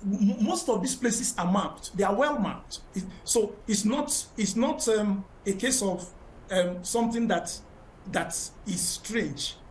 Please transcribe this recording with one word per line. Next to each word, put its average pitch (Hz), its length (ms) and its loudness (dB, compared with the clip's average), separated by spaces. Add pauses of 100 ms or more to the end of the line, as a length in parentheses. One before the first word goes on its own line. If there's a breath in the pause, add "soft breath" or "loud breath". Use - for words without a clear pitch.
m-, 202 400 2
most 339 260 2
of 202 120 2
these 262 140 0
places - 420 0
are 180 140 2
mapped. 190 440 0
They 190 80 2
are 196 120 4
well 277 240 2
mapped. - 400 -4 (160)
It, 185 80 -4 (200)
so 214 320 2 (120)
it's 208 180 2
not, 285 400 0 (120)
it's 208 180 0
not, 285 320 2
um, 208 380 2 (200)
a 196 80 2
case 240 300 2
of, 180 260 -2 (400)
um, 180 340 0
something 233 440 2
that, - 280 -2 (560)
that 170 240 0 (300)
is 180 160 -2
strange. - 760 -4 (140)